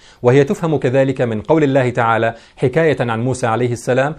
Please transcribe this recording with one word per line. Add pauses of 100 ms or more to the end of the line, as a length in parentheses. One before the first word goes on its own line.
(220)
وهي
تفهم
كذلك
من
قول
الله
تعالى (220)
حكاية
عن
موسى
عليه
السلام: